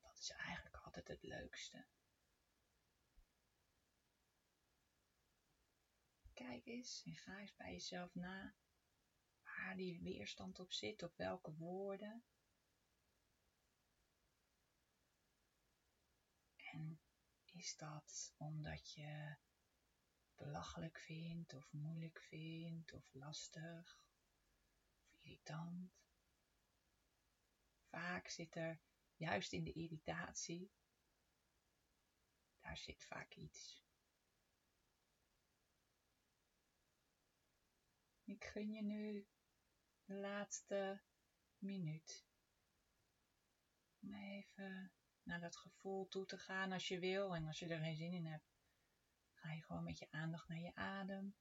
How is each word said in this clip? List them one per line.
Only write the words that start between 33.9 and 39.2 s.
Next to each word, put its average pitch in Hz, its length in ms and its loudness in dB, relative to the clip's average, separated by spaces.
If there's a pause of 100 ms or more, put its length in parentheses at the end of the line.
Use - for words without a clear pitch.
Ik 208 200 -4
gun 214 280 2
je 214 100 2
nu 208 460 4 (840)